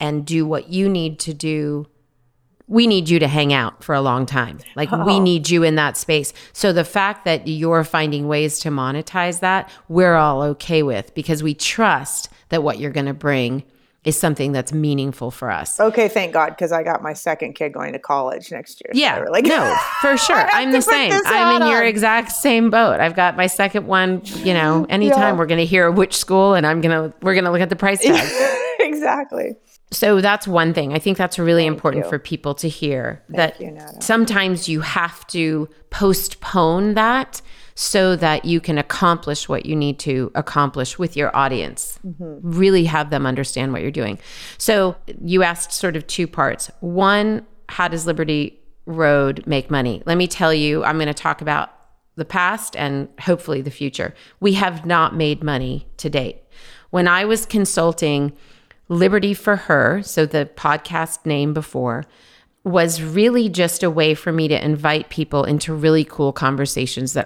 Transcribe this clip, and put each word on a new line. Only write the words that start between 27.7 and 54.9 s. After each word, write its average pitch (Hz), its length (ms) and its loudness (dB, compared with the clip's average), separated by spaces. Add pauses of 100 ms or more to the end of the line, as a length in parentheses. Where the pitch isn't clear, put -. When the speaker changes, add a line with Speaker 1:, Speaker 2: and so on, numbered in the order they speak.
Speaker 1:
price 196 240 0
tag. 320 320 4
Speaker 2:
<laughs> 262 240 0 (260)
Exactly. 294 760 -4 (360)
Speaker 1:
So 202 300 4
that's 202 260 0
one 170 240 2
thing. 143 220 -2
I 156 40 0
think 190 200 0
that's 180 200 -2
really 170 260 4
Speaker 2:
Thank 156 100 0
Speaker 1:
important 147 300 -2
Speaker 2:
you. - 60 -8
Speaker 1:
for 147 80 -2
people 143 360 -8
to 165 140 -6
hear 139 580 -6
Speaker 2:
Thank 160 100 -14
Speaker 1:
that 160 240 0
Speaker 2:
you, - 120 -12
Nada. 151 300 -18
Speaker 1:
sometimes 202 640 2
you 156 120 -2
have 170 480 -4
to 156 400 -2 (460)
postpone 185 800 0
that 240 480 0 (320)
so 185 420 2
that 156 280 0
you 170 160 2
can 156 180 -2
accomplish 156 680 0
what - 180 -4
you 156 100 -4
need 143 240 -2
to 131 340 -2
accomplish 143 640 -2
with 175 180 -4
your 143 200 -2
audience. 127 720 -4
Speaker 2:
Mm-hmm. 160 360 -12
Speaker 1:
Really 180 420 4
have 156 260 0
them 139 160 0
understand 135 460 -4
what 80 100 -6
you're 127 80 -4
doing. 110 280 -6 (400)
So 190 380 2 (280)
you 180 180 4
asked 170 300 -2
sort 170 240 -4
of 147 100 -8
two 170 200 -4
parts. - 440 -4 (100)
One, 202 680 0 (220)
how 180 200 -2
does 165 180 -6
Liberty 156 520 -2 (280)
Road 147 600 0
make 135 240 -2
money? 123 340 -2
Let 170 140 0
me 180 80 2
tell 165 260 0
you, 151 320 0
I'm 160 140 0
gonna 147 160 -2
talk - 260 -4
about 151 300 -4 (460)
the 160 80 -6
past 190 520 -4
and 139 320 -4 (120)
hopefully 156 420 -2
the 139 80 -8
future. - 440 -8 (260)
We 190 140 4
have 180 300 -2
not 165 300 2